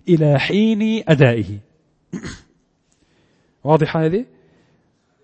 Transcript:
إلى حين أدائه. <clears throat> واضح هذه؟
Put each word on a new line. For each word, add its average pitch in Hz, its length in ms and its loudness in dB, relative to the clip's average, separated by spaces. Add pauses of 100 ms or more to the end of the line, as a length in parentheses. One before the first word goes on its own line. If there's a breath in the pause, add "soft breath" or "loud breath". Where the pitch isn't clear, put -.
إلى 151 300 4
حين 220 680 0
أدائه. 117 500 2 (540)
<clears throat> - 1500 -20
واضح 151 320 0
هذه؟ 165 280 -2 (1000 soft breath)